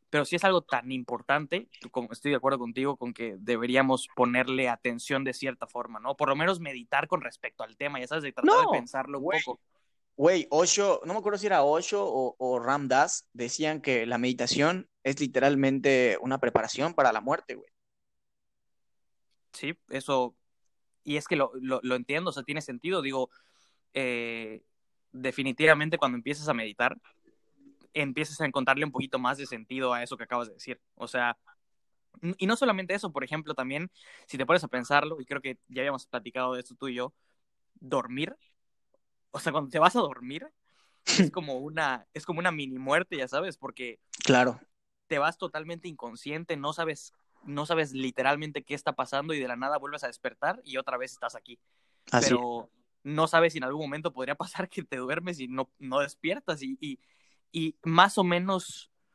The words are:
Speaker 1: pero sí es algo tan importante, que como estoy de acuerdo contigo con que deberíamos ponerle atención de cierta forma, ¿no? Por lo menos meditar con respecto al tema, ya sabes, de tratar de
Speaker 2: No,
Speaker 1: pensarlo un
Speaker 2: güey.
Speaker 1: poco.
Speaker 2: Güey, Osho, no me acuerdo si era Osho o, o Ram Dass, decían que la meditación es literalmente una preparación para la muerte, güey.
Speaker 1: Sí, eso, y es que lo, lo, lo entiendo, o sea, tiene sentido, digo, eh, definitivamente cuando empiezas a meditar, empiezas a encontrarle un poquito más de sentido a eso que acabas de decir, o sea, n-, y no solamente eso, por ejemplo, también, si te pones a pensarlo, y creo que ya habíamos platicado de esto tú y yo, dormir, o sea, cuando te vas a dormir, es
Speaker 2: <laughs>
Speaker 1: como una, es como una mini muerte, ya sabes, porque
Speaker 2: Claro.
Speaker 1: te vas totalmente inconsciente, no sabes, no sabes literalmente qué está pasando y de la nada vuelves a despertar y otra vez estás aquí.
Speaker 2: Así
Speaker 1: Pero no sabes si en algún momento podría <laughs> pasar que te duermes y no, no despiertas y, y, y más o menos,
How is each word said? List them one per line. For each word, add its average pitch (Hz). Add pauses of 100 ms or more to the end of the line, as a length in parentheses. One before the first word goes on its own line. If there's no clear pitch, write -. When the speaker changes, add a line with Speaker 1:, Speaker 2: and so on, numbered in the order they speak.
(120)
Speaker 1:
pero 147
sí 175
es 170
algo 185
tan 127
importante, 135 (140)
que -
como 120
estoy 143
de 139
acuerdo 135
contigo 131
con 123
que 113
deberíamos 123
ponerle 127
atención 123
de 131
cierta 131
forma, 117
¿no? 131
Por 143
lo 139
menos 170
meditar 139
con 170
respecto 120
al 113
tema, 143
ya 123
sabes, 151
de 139
tratar 415
de 508
Speaker 2:
No, 381
Speaker 1:
pensarlo 135
un 131
Speaker 2:
güey. 180
Speaker 1:
poco. 123 (560)
Speaker 2:
Güey, 165
Osho, 180
no 170
me 220
acuerdo 202
si 196
era 175
Osho 180
o, 131
o 127
Ram 135
Dass, -
decían 151
que 123
la 120
meditación 135 (140)
es 139
literalmente 135
una 131
preparación 123
para 131
la 110
muerte, 131
güey. 104 (1800)
Speaker 1:
Sí, 151 (120)
eso, 131 (680)
y 147
es 147
que 175
lo, 135 (100)
lo, 131
lo 127
entiendo, 147
o -
sea, 135
tiene 147
sentido, 156
digo, 131 (640)
eh, 117 (480)
definitivamente 147
cuando 131
empiezas 147
a 147
meditar, 113 (960)
empiezas 147
a 160
encontrarle 139
un 147
poquito 131
más 127
de 135
sentido 127
a 120
eso 123
que 117
acabas 120
de 104
decir, - (160)
o 120
sea, 120 (840)
n-, 175
y 190
no 220
solamente 190
eso, 202
por 139
ejemplo, 151
también, 139 (380)
si 139
te 135
pones 160
a 135
pensarlo, 143
y 127
creo 139
que 131 (100)
ya 127
habíamos 139
platicado 127
de 123
esto 123
tú 135
y 123
yo, 123 (640)
dormir, 139 (960)
o 147
sea, 156
cuando 143
te 160
vas 170
a 247
dormir, 143 (580)
es 180
Speaker 2:
<laughs> -
Speaker 1:
como 147
una, 143
es 160
como 170
una 175
mini 135
muerte, 147
ya 127
sabes, 156
porque 123 (240)
Speaker 2:
Claro. 123 (480)
Speaker 1:
te 156
vas 151
totalmente 165
inconsciente, 147
no 143
sabes, 160 (300)
no 143
sabes 156
literalmente 135
qué 143
está 147
pasando 143
y 147
de 127
la 120
nada 135
vuelves 143
a 131
despertar 143
y 131
otra 127
vez 127
estás 120
aquí. 120 (520)
Speaker 2:
Así 131
Speaker 1:
Pero 120 (340)
no 151
sabes 165
si 156
en 131
algún 143
momento 151
podría 127
<laughs> -
pasar -
que 170
te 135
duermes 156
y 127
no, 131 (100)
no 135
despiertas 156
y, 135
y, 139 (520)
y 160
más 175
o 196
menos, 180 (240)